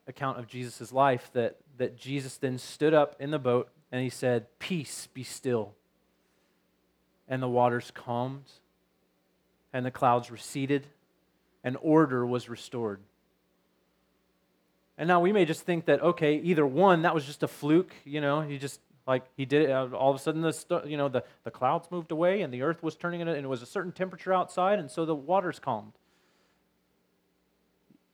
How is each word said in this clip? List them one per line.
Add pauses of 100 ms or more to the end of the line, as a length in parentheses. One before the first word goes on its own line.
account
of
Jesus'
life
that, (180)
that
Jesus
then
stood
up
in
the
boat (240)
and
he
said, (120)
"Peace,
be
still." (1500)
And
the
waters
calmed, (1200)
and
the
clouds
receded, (760)
and
order
was
restored. (2000)
And
now
we
may
just
think
that,
okay,
either
one,
that
was
just
a
fluke, (120)
you
know,
he
just, (260)
like, (120)
he
did
it,
uh,
all
of
a
sudden
the
stu-,
you
know,
the, (200)
the
clouds
moved
away
and
the
earth
was
turning,
and
it
was
a
certain
temperature
outside,
and
so
the
waters
calmed. (2250)